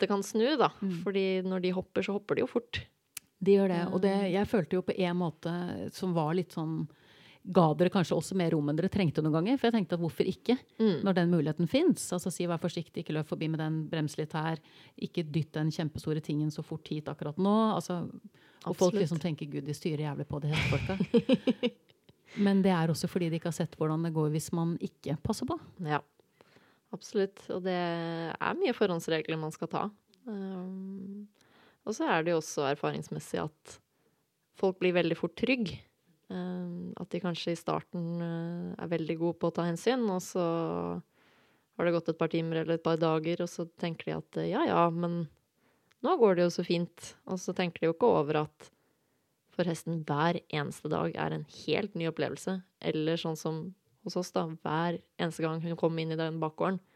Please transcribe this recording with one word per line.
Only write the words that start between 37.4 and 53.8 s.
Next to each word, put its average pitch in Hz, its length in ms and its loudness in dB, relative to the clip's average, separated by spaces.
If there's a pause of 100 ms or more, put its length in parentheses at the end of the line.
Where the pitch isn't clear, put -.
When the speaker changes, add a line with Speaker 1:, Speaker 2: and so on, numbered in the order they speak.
Speaker 1:
i 165 80 -2
starten, 160 440 -4 (200)
eh, 170 580 -6
er 165 80 -6
veldig 165 300 -2
gode 170 180 0
på 170 120 0
å - 40 -4
ta 170 140 -2
hensyn, 226 400 0
og 185 160 -2
så - 160 -4 (1400)
har 170 80 -2
det 175 80 2
gått 165 160 0
et 160 100 0
par 160 140 0
timer 165 300 0
eller 165 160 0
et 165 40 -20
par 165 140 2
dager, 160 480 0
og 175 80 -6
så 170 140 -6 (120)
tenker 165 300 -6
de 156 80 -2
at, - 220 -8
eh, 160 120 -2
«Ja, 262 140 0
ja, 170 260 6
men 170 380 -2 (760)
nå 330 160 2
går 196 180 6
det 175 120 4
jo 170 140 -4
så - 40 -4
fint.» - 480 -2 (120)
Og 185 120 -6
så 180 160 -8
tenker 180 260 -4
de 156 100 2
jo 165 40 0
ikke 233 140 4
over 156 320 4
at - 300 -8 (800)
for 175 140 0
hesten 165 380 -4
hver 160 380 2 (100)
eneste 151 400 -4
dag 165 240 0
er 156 220 -4
en 151 80 -8 (220)
helt 202 280 -2
ny 165 140 -2
opplevelse. 160 480 -4 (240)
Eller 156 360 0
sånn 160 220 -4
som 160 360 -6 (280)